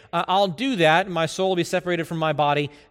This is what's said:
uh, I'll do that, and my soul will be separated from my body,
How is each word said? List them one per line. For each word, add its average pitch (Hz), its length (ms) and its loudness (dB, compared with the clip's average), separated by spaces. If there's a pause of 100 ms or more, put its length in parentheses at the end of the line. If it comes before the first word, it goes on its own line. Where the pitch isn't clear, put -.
(120)
uh, 175 160 -2
I'll 196 180 4
do 214 300 -4
that, 165 300 4
and 185 80 -8
my 165 120 0
soul 190 220 -2
will 190 80 0
be 170 80 0
separated 175 400 -2
from 165 140 -6
my 156 140 0
body, 147 380 0 (200)